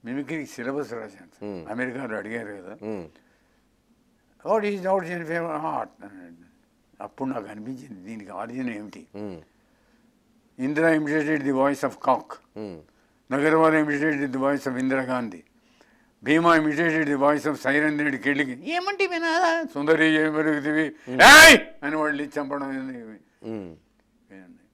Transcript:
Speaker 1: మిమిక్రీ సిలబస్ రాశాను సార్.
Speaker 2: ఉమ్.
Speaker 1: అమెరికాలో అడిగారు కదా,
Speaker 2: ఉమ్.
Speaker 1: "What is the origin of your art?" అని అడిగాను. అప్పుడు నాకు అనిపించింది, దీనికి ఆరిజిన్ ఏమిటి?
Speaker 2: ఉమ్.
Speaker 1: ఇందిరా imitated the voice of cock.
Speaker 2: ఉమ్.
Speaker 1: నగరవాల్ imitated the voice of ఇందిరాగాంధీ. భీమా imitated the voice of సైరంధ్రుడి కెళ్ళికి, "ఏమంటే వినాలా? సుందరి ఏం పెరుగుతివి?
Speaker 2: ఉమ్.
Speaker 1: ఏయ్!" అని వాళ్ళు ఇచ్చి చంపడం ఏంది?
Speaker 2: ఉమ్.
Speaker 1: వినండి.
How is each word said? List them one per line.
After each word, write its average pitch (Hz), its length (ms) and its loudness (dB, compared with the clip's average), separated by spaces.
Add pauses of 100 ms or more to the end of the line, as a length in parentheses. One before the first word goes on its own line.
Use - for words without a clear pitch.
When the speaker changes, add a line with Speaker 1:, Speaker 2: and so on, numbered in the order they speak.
Speaker 1:
మిమిక్రీ 139 420 -8
సిలబస్ 135 460 -8
రాశాను 110 180 -12
సార్. - 320 -20
Speaker 2:
ఉమ్. 101 260 -10
Speaker 1:
అమెరికాలో 123 480 -8
అడిగారు 110 300 -10
కదా, 98 360 -16
Speaker 2:
ఉమ్. 101 260 -10 (1400)
Speaker 1:
"What 208 200 0
is 208 120 -2
the 185 80 -10
origin 185 300 -2
of 175 100 -6
your 170 240 -4
art?" 151 540 -8
అని - 20 -20
అడిగాను. 87 420 -20 (540)
అప్పుడు 117 280 -8
నాకు 120 200 -8
అనిపించింది, 107 520 -14
దీనికి 104 300 -16
ఆరిజిన్ 117 400 -8
ఏమిటి? 104 440 -14
Speaker 2:
ఉమ్. 98 260 -10 (1160)
Speaker 1:
ఇందిరా 151 320 0
imitated 151 500 0
the 139 120 -2
voice 139 220 2
of 139 100 -4
cock. - 560 -4 (160)
Speaker 2:
ఉమ్. 98 240 -12 (520)
Speaker 1:
నగరవాల్ 156 420 4
imitated 147 560 0
the 127 60 -6
voice 135 320 -2
of 127 100 -4
ఇందిరాగాంధీ. 127 640 -4 (800)
భీమా 165 340 4
imitated 156 500 0
the 143 100 0
voice 143 280 2
of 147 100 -2
సైరంధ్రుడి 147 640 -2
కెళ్ళికి, 139 520 -4
"ఏమంటే 370 360 -2
వినాలా? 330 680 -2
సుందరి 160 320 2
ఏం 156 280 2
పెరుగుతివి? 151 600 -2 (140)
Speaker 2:
ఉమ్. 127 120 -4
Speaker 1:
ఏయ్!" 247 380 12 (240)
అని 147 140 -4
వాళ్ళు 151 260 -2
ఇచ్చి 147 200 -6
చంపడం 139 300 -6
ఏంది? 131 300 -10
Speaker 2:
ఉమ్. 107 760 -14 (540)
Speaker 1:
వినండి. 92 320 -20 (120)